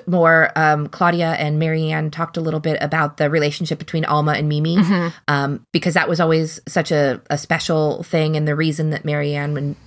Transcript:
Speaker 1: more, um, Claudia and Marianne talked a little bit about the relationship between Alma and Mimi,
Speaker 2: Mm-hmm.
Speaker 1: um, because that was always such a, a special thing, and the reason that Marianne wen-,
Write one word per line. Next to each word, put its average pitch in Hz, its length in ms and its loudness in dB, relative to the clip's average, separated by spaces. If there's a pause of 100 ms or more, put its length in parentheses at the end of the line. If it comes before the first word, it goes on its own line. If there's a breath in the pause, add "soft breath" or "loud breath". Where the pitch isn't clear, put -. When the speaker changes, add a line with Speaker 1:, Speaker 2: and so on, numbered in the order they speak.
Speaker 1:
more, 165 500 4
um, 151 320 2
Claudia 170 460 0
and 151 240 -2
Marianne 156 520 -2
talked 160 260 -6
a 170 40 -4
little 160 200 -2
bit 156 200 -2
about 151 360 -2
the 147 120 0
relationship 151 520 -2
between 160 240 -4
Alma 151 280 2
and 151 160 0
Mimi, 156 280 0
Speaker 2:
Mm-hmm. 175 320 2 (200 loud breath)
Speaker 1:
um, 147 340 -2 (100)
because 175 220 0
that 170 140 2
was 165 120 0
always 160 480 2
such 170 240 -2
a, 143 280 2 (100)
a 143 80 -2
special 156 680 0
thing, 156 320 0
and 151 100 0
the 147 80 0
reason 156 360 0
that - 140 -6
Marianne 147 500 -2
wen-, 143 220 -4 (100)